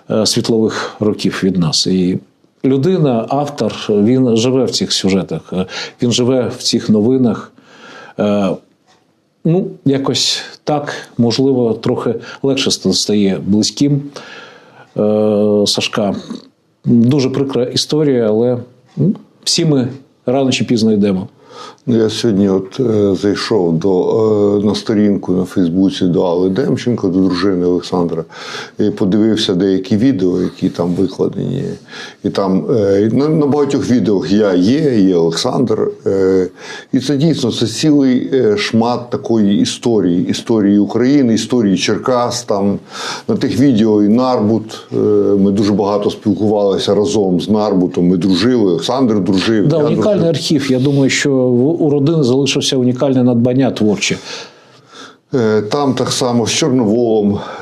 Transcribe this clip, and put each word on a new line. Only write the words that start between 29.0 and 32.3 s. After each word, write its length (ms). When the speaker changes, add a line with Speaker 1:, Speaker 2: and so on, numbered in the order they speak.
Speaker 2:
деякі 440
відео, 440
які 280
там 240
викладені. 720
І 60
там, 420